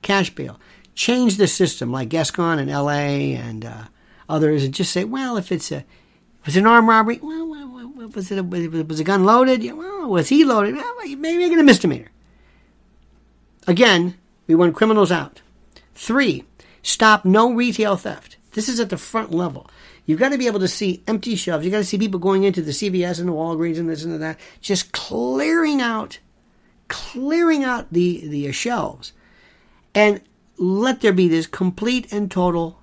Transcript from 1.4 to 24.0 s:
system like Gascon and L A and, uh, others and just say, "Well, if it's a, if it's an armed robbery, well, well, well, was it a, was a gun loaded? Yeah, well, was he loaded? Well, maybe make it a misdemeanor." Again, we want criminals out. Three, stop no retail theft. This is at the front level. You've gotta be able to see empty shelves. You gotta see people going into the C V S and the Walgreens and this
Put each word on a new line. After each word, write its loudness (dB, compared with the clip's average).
system 0
like -6
Gascon 0
and -4
L -2
A -2
and, -10
uh, -16
others 2
and -4
just -2
say, -2
"Well, -6
if -6
it's -6
a, -6
if -18
it's 0
an 4
armed 8
robbery, 2
well, -10
well, -16
well, -18
was -10
it -4
a, -4
was -6
a -2
gun 2
loaded? 4
Yeah, -8
well, -10
was 0
he 6
loaded? 2
Well, -8
maybe -10
make 0
it 4
a 6
misdemeanor." 2
Again, 4
we 6
want 4
criminals 4
out. -6
Three, -2
stop 4
no 6
retail 0
theft. -14
This -4
is -4
at -4
the -6
front -6
level. -4
You've 0
gotta 2
be 0
able -2
to 0
see -2
empty -4
shelves. -4
You -2
gotta -2
see -4
people -2
going 2
into 0
the -6
C -4
V -2
S -6
and -2
the -2
Walgreens -4
and -4
this -6